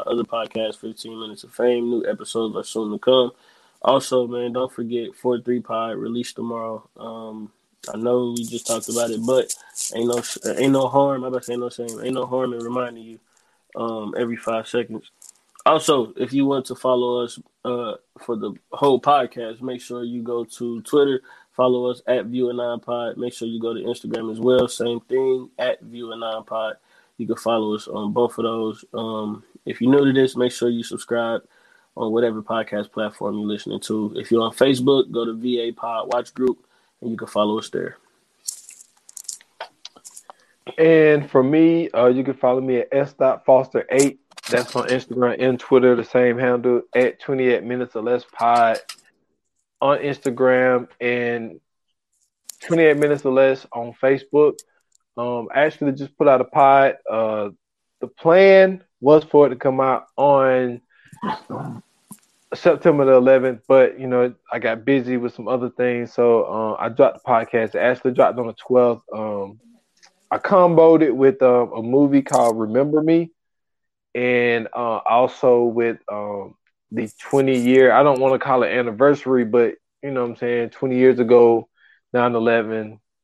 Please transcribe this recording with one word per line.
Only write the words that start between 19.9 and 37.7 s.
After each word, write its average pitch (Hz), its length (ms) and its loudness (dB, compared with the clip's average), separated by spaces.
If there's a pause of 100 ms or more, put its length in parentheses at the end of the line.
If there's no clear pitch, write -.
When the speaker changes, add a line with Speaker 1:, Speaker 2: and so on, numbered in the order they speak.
Speaker 1:
you 120 200 -10
go 120 220 -6
to 117 380 -10
Twitter, 139 380 0 (320)
follow 123 360 0
us 123 200 -8
at 120 180 -2
View 123 240 -4
of 123 60 -8
Nine 120 240 -6
Pod. 120 360 -8
Make 120 160 -8
sure - 140 -12
you 113 140 -8
go 117 140 -6
to 110 60 -10
Instagram 113 520 -8
as 113 80 -12
well, 127 260 2
same 120 360 -6
thing, 131 540 -4
at 123 260 -4
View 113 300 -16
of 113 60 -14
Nine 110 240 -10
Pod. 110 360 -8 (380)
You 110 120 -10
can 110 80 -6
follow 110 400 -4
us 104 100 -12
on 104 260 -8
both 120 260 -2
of 117 60 -6
those. 110 480 -8
Um, 110 520 -10 (220)
if - 140 -10
you're 123 120 2
new 143 120 4
to 135 160 2
this, 131 160 0
make 123 140 -2
sure 123 180 -4
you 117 140 -4
subscribe 113 600 -6 (540)
on 113 160 -6
whatever 113 280 0
podcast 107 520 -8
platform 104 440 -8
you're 104 120 -8
listening 104 320 -8
to. 107 340 -6
If 120 160 -10
you're 113 120 2
on 113 120 -4
Facebook, 135 560 2
go 117 140 -4
to 117 100 -6
V 120 240 -4
A 117 140 -6
Pod 113 400 -8
Watch 120 200 -6
Group, 127 320 -4 (360)
and 117 100 -10
you 113 60 -8
can 110 100 -12
follow 107 320 -2
us - 120 -12